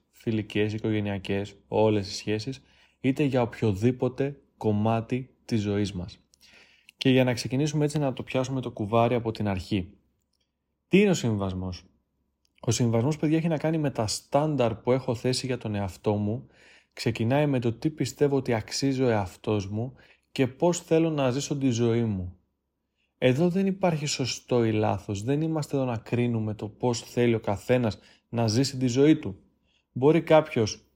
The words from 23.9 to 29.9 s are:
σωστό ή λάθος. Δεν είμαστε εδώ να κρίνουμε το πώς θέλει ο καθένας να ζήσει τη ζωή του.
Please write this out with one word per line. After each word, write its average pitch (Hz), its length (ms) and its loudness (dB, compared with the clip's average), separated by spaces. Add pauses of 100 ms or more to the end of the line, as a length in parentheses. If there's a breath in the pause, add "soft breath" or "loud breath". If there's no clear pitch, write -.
σωστό 123 600 0
ή 110 60 2
λάθος. 107 520 -2
Δεν 143 180 0
είμαστε 160 340 -4
εδώ 135 100 0
να 120 120 -4
κρίνουμε 113 560 -2
το 107 140 -8
πώς 117 340 -4
θέλει 120 320 2
ο 110 60 0
καθένας 110 600 0 (300 soft breath)
να 117 180 0
ζήσει 127 300 0
τη 127 100 0
ζωή 139 280 6
του. 101 240 -8 (520)